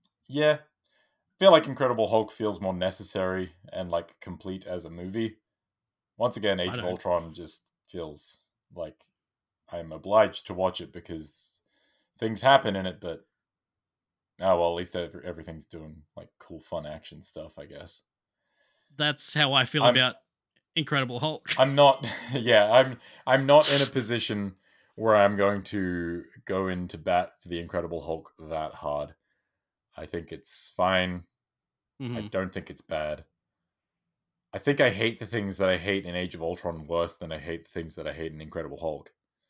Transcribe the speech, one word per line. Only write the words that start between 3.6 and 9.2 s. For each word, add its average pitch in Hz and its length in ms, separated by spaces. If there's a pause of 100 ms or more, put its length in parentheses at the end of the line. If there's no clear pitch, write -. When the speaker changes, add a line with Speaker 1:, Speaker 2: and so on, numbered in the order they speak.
Speaker 1:
and, 90 180
like, 85 300
complete 92 440
as 90 200
a 80 40
movie. 95 460 (840)
Once 120 200
again, 98 240
Speaker 2:
I - 20
Speaker 1:
Age 90 60
of 95 80
Speaker 2:
don't. 104 80
Speaker 1:
Ultron 87 480
just 82 360 (200)
feels 78 500 (340)
like 85 300 (680)